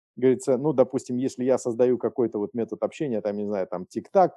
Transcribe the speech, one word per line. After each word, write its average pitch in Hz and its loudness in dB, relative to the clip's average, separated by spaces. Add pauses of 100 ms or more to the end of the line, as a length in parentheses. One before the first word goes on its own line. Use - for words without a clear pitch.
(180)
говорится, 127 2
ну, 147 0
допустим, 123 0
если 127 -2
я 127 4
создаю 123 2
какой-то 110 -2
вот 104 -6
метод 110 -6
общения, 117 -4
там, 101 -4
не 104 -4
знаю, 101 -4
там, 90 -8
TikTok - 0